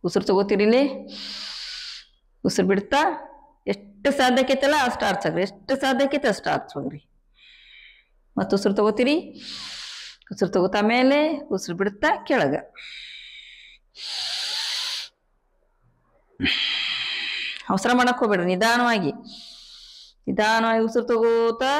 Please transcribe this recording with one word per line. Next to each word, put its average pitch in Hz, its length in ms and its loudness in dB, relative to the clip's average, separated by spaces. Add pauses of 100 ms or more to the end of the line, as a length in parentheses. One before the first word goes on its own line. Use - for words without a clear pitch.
ಉಸಿರು - 220 0
ತಗೋತೀರಿ 202 380 4
ಇಲ್ಲಿ, 247 160 6 (1600)
ಉಸಿರು 185 240 2
ಬಿಡ್ತಾ 202 300 2 (720)
ಎಷ್ಟು - 460 -2
ಸಾಧ್ಯ 254 260 4
ಆಕೈತಲ್ಲ 277 320 2 (120)
ಅಷ್ಟು - 200 -4
ಆರ್ಚ್ 190 200 -2
ಆಗ್ರಿ, 170 200 0
ಎಷ್ಟು - 240 -6 (120)
ಸಾಧ್ಯ 269 240 2
ಆಕೈತೆ 285 240 0
ಅಷ್ಟು - 220 -6
ಆರ್ಚ್ - 220 -6
ಹೋಗ್ರಿ. 143 240 -8 (1400)
ಮತ್ತ್ 190 200 0
ಉಸಿರು 202 220 2
ತಗೋತೀರಿ, 220 360 2 (1160)
ಉಸಿರು 190 220 -2
ತಗೋತಾ 190 240 2 (140)
ಮೇಲೆ, 262 260 4 (360)
ಉಸಿರು 180 260 -6
ಬಿಡ್ತಾ 208 280 0 (200)
ಕೆಳಗೆ. 156 320 2 (4000)
ಅವಸರ 196 280 2
ಮಾಡಕ್ 247 220 2
ಹೋಗ್ಬೇಡ್ರಿ, 196 340 2
ನಿಧಾನವಾಗಿ, 226 560 2 (1160)
ನಿಧಾನವಾಗಿ 226 580 2
ಉಸಿರು 226 240 0
ತಗೋತಾ 233 680 2